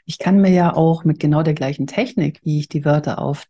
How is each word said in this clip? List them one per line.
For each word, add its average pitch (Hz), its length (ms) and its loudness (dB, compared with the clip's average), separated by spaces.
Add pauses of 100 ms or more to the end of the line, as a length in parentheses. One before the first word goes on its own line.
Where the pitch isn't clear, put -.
ich - 120 -12
kann 196 220 2
mir 190 80 4
ja 180 260 4
auch 165 300 2
mit 151 160 0
genau 151 220 2
der 156 100 0
gleichen 139 340 -4
Technik, 175 560 -4
wie 151 160 -2
ich 147 120 -8
die 147 160 -4
Wörter 147 320 0
auf 143 320 -6